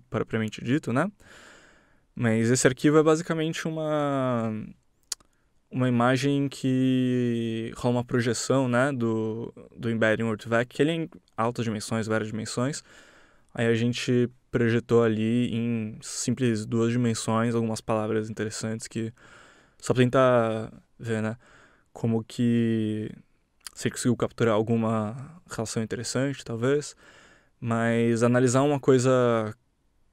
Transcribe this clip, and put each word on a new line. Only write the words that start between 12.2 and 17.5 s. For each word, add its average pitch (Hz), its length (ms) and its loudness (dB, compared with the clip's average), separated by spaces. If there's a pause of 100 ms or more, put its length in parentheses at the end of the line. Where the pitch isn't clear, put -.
dimensões. 117 560 -6 (720)
Aí 117 120 -2
a 117 80 4
gente 120 540 2 (220)
projetou 117 520 4
ali 113 500 0
em 113 480 -4
simples 113 640 -2
duas 117 280 0
dimensões 117 640 0